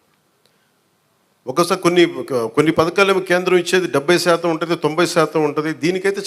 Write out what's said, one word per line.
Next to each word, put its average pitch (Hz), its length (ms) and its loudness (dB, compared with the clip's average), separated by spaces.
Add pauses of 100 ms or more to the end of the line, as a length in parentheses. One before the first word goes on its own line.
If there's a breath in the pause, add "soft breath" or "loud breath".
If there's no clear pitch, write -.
(1500)
ఒకసారి 170 340 -2
కొన్ని, 170 500 2
కొన్ని 135 400 0
పథకాలేమో 185 480 2
కేంద్రం 180 380 0
ఇచ్చేది 175 300 0
డెబ్బై 147 300 2
శాతం 170 320 0
ఉంటుంది, 165 260 -2
తొంభై 156 300 0
శాతం 160 380 0
ఉంటుంది, 151 300 -2
దీనికైతే 190 540 -2